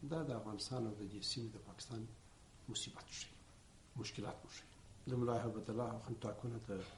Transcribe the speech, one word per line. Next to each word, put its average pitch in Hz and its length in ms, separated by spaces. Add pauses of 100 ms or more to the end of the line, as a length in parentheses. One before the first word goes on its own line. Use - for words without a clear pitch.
(120)
دا 160 160
د - 80
افغانستان 107 500
او 107 140
د - 100
دې 101 100 (100)
سیمې 117 260
د - 100
پاکستان 110 340 (720)
مصیبت - 360 (100)
ښیي، - 180 (640)
مشکلات - 440
مو - 100
ښیي. - 140 (420)
د 123 100
ملا 120 220
هیبت 107 300
الله 117 260
اخوند 117 260
ټاکنه 113 340 (100)
د - 20 (280)